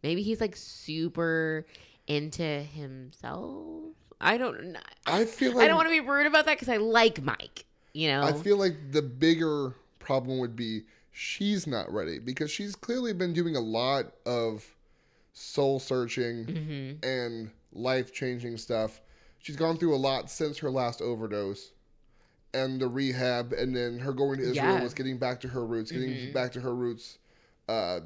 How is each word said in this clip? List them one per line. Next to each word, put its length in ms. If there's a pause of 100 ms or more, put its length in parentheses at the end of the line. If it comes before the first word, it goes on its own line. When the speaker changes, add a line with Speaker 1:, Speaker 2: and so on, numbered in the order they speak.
Speaker 1:
Maybe 220
he's, 180
like, 140
super 1120 (400)
into 360
himself. 1500 (260)
I 180
don't 220
kn-, 180 (280)
Speaker 2:
I 200
feel 260
Speaker 1:
I 40
Speaker 2:
like 120
Speaker 1:
don't 100
wanna 120
be 100
rude 260
about 200
that 120
'cause 120
I 80
like 440
Mike, 440 (280)
you 140
know? 160
Speaker 2:
I 100
feel 240
like 340
the 100
bigger 720 (240)
problem 400
would 160
be 280 (280)
she's 560
not 260
ready 260
because 300
she's 260
clearly 380
been 200
doing 220
a 40
lot 540 (120)
of 400 (680)
soul 460
searching 640
Speaker 1:
Mm-hmm. 600
Speaker 2:
and 460 (220)
life-changing 840
stuff. 440 (380)
She's 160
gone 220
through 180
a 20
lot 340
since 280
her 120
last 300
overdose 680 (840)
and 280
the 60
rehab, 680
and 220
then 240
her 140
going 260
to 100
Israel 280
Speaker 1:
Yeah. 60
Speaker 2:
was 120
getting 240
back 220
to 80
her 160
roots, 260
getting 180
Speaker 1:
Mm-hmm. 240
Speaker 2:
back 200
to 80
her 120
roots 460 (480)
uh 380